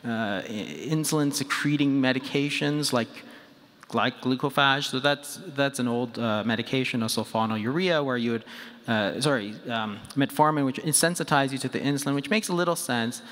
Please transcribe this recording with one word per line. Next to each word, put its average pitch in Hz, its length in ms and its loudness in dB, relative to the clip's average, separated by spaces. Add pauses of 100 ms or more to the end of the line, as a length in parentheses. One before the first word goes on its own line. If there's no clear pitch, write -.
uh, 113 380 -2
i-, 104 460 -8
insulin 151 440 2
secreting 143 680 2
medications 143 880 0
like, 113 160 2 (840)
like 117 280 0
Glucophage. 139 640 2
So 131 140 -2
that's, 139 480 0
that's 139 320 -2
an 123 80 0
old, 120 320 -2
uh, 107 240 0
medication 117 580 0
of 110 80 0
sulfonylurea 117 960 0
where 127 140 0
you 117 140 0
would, 117 140 -2 (420)
uh, 107 340 2
sorry, 113 340 0 (140)
um, 110 300 -4 (160)
metformin, 147 500 4
which 127 120 0
insensitizes 151 760 2
you 131 60 -4
to 127 100 -4
the - 100 -2
insulin, 143 360 0
which 139 140 -4
makes 160 200 0
a 185 40 0
little 175 220 2
sense, 117 460 -2 (100)